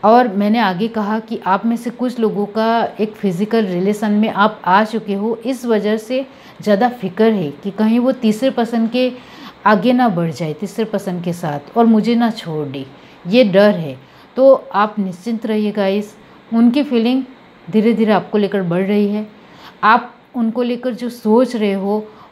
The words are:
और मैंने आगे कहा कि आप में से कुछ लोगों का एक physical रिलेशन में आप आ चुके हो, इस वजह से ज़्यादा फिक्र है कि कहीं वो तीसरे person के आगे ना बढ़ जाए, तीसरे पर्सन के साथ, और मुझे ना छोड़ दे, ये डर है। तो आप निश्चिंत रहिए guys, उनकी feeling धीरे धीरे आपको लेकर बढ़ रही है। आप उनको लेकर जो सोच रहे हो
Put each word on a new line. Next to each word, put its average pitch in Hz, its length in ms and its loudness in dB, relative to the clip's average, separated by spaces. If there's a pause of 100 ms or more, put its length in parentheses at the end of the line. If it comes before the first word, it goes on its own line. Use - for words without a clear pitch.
और 233 260 6
मैंने 208 280 0
आगे 196 300 0
कहा 220 320 -4
कि 226 260 -10
आप 196 200 0
में 233 100 0
से 233 160 -8
कुछ 247 260 -6
लोगों 208 300 -2
का 220 360 0 (160)
एक 214 140 -4
physical 208 520 -2
रिलेशन 202 460 -2
में 208 160 2
आप 214 360 0
आ 196 200 4
चुके 202 300 -6
हो, 214 220 -4
इस 247 300 -6
वजह 214 320 0
से 254 260 -4 (380)
ज़्यादा 208 280 2
फिक्र 214 420 0
है 170 220 -2
कि - 160 -8
कहीं 220 280 2
वो 247 160 2
तीसरे 226 360 0
person 233 380 -2
के 254 220 0 (560)
आगे 214 260 4
ना 247 160 2
बढ़ 170 220 -2
जाए, 156 220 -6
तीसरे 208 320 -6
पर्सन 196 360 -6
के 175 120 -4
साथ, 151 440 -8
और 233 100 6
मुझे 220 280 4
ना 233 180 2
छोड़ 156 340 -8
दे, 135 180 -10 (400)
ये 220 200 4
डर 202 260 6
है। 165 260 -6 (400)
तो 269 160 6 (220)
आप 214 240 0
निश्चिंत 214 480 -6
रहिए 214 260 -2
guys, 208 420 -2 (380)
उनकी 240 300 4
feeling 254 400 0 (460)
धीरे 214 260 2
धीरे 220 180 2
आपको 202 260 0
लेकर 196 240 0
बढ़ 175 200 -2
रही 208 260 0
है। 208 180 -4 (580)
आप 233 280 2 (240)
उनको 226 260 -2
लेकर 240 320 -4
जो 240 140 -8
सोच 240 480 2
रहे 208 180 0
हो 202 320 -2 (260)